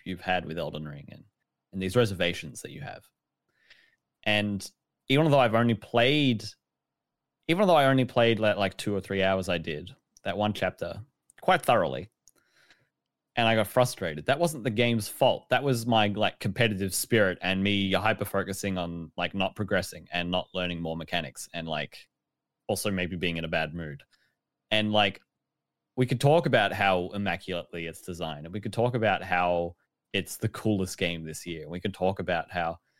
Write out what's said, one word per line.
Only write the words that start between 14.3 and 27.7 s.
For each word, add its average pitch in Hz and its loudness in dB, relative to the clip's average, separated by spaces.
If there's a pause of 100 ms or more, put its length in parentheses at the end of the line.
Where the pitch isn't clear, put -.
wasn't 160 -2
the 120 -2
game's 113 0
fault. - 2
That 123 2
was 123 0
my, 110 4
like, 101 -2
competitive 98 0
spirit 101 2
and 95 0
me 98 2
hyper-focusing 98 -2
on, 85 -6
like, 87 -4
not 95 -2
progressing 92 -4
and 87 -4
not 90 -2
learning 87 -4
more 80 -4
mechanics 82 -8
and, 82 -8
like, 76 -8 (640)
also 107 -2
maybe 92 -2
being 85 -2
in 82 -6
a 82 -6
bad 80 -2
mood. 78 -10 (680)
And, 107 0
like, 101 2 (760)
we 127 2
could 123 -2
talk 160 4
about 107 2
how 95 2
immaculately 87 -6